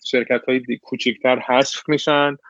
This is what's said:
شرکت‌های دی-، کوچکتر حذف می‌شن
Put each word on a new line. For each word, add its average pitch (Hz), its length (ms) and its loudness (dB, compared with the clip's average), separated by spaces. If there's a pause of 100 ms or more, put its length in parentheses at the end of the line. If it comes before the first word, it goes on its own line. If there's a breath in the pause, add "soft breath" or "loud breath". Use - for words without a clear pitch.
شرکت‌های 127 540 0
دی-، 123 240 -6
کوچکتر 127 560 -2
حذف - 500 0
می‌شن 143 480 2 (140 loud breath)